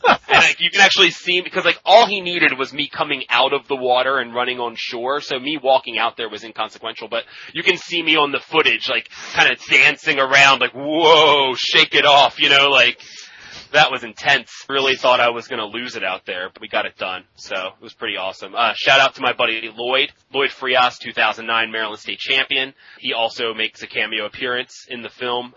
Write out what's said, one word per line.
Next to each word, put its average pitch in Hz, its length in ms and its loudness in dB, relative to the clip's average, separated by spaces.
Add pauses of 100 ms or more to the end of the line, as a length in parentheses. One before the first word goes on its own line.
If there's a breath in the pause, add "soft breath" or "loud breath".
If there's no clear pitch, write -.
(320)
And, 165 120 6
like, 156 160 0
you 175 100 -2
can 196 120 0
actually 190 280 6
see, 180 320 -2
because, 151 240 -6
like, 170 180 0
all 220 220 8
he 196 160 -4
needed 170 360 0
was 131 140 -4
me 143 160 -6
coming 143 420 -4
out 127 220 2
of 139 160 -4
the 139 80 -2
water 127 440 0
and 120 140 -6
running 123 260 -4
on 117 180 -6
shore. 127 440 -6
So 139 180 -6
me 147 220 -6
walking 127 360 0
out 113 200 -2
there 113 120 -8
was 104 140 -12
inconsequential, 110 640 -10
but 113 160 -4 (280 loud breath)
you 165 120 -8
can 180 140 2
see 170 260 -6
me 160 120 2
on 147 160 2
the 131 80 -4
footage, 131 500 0
like, 117 200 -4 (240)
kinda 143 220 2 (160)
dancing 143 480 2
around, 135 420 4
like, 123 120 -2
"Whoa, 147 800 4
shake 156 400 0
it 143 100 4
off," 143 340 4
you 147 100 2
know, 143 200 4
like, 123 320 2 (720 loud breath)
that 147 200 4
was 123 120 -6
intense. 120 460 -2 (180)
Really 135 280 0
thought 123 240 4
I 120 100 4
was 117 180 -6
gonna 117 180 -6
lose 113 300 -10
it 104 80 -8
out 95 220 -6
there, 92 260 -8
but - 80 -20
we 110 80 -16
got 104 200 -4
it - 100 -14
done. 90 260 -8 (120)
So - 200 -12
it 95 280 -8
was 113 100 -18
pretty 104 240 -6
awesome. 95 380 -10
Uh, 110 200 0
shout 139 240 2
out 135 160 2
to 135 60 -14
my 123 120 0
buddy 113 420 -4
Lloyd, 131 360 -2 (220)
Lloyd 139 160 0
Frias, 127 480 0
two 117 160 -14
thousand 113 320 -2
nine 113 260 -2
Maryland 107 280 -6
State 101 180 -12
champion. 135 560 -4 (240 loud breath)
He 131 160 -8
also 113 400 -4
makes 110 300 -6
a 107 40 -12
cameo 107 380 -6
appearance 123 640 -8
in 120 140 -12
the 107 60 -14
film, 123 480 -8